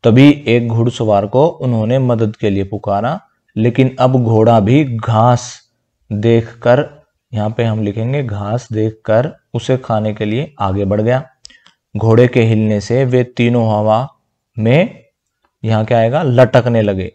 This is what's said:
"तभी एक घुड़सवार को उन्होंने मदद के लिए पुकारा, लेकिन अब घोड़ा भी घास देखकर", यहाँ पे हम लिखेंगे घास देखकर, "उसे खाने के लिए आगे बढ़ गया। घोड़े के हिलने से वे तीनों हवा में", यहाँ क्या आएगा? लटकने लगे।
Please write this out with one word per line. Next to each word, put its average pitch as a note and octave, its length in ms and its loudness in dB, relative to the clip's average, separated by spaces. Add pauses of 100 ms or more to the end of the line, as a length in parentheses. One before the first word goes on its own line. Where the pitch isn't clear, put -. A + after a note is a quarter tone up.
"तभी C#3 440 6
एक A#2 220 2
घुड़सवार A2+ 580 0
को C3 200 2
उन्होंने A#2+ 520 -2
मदद A#2 380 -2
के G#2+ 140 -2
लिए G2 140 -2
पुकारा, G#2 560 -6 (360)
लेकिन B2 440 0
अब B2+ 240 2
घोड़ा A2+ 360 4
भी B2+ 240 2
घास A#2+ 760 -2 (500)
देखकर", A#2 960 0 (280)
यहाँ G#2+ 160 -4
पे A#2 140 -4
हम A2 180 -2
लिखेंगे A2+ 400 -4
घास G#2+ 500 -6
देखकर, A2 600 -2 (220)
"उसे B2+ 220 -2
खाने A2 380 -4
के G#2+ 100 -6
लिए A#2+ 360 -6
आगे G2 240 -2
बढ़ G2+ 160 -2
गया। B2+ 280 -2 (680)
घोड़े A2+ 320 4
के B2 140 2
हिलने A2 380 0
से A#2+ 240 -2
वे B2+ 200 0
तीनों A#2 540 0
हवा A2 300 0 (500)
में", C3 460 0 (600)
यहाँ A2 200 0
क्या A#2 140 0
आएगा? A#2+ 240 0
लटकने B2 600 2
लगे। F#2+ 320 -4